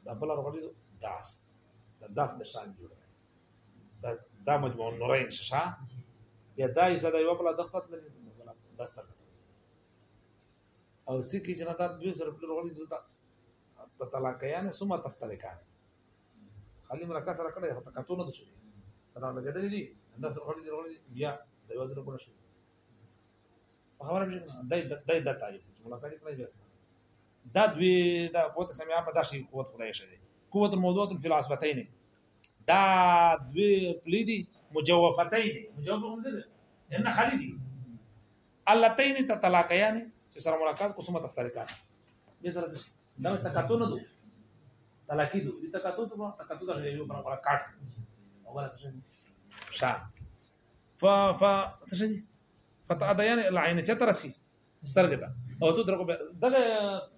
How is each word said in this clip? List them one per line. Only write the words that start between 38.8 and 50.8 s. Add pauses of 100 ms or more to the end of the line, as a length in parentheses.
تطلقیان، (220)
چې
سره
ملاقات
کو
ثم
تفترقان. (760)
دې
سره
څه
شي؟ (320)
دا
تکاتو
نه
دو. (1080)
طلاقي
دو.
دې
تکاتو
ته
وایي،
تکاتو
دا
شی
یو
برابر
کاټ. (840)
او
بله
څه
شی؟ (840)
شا. (1040)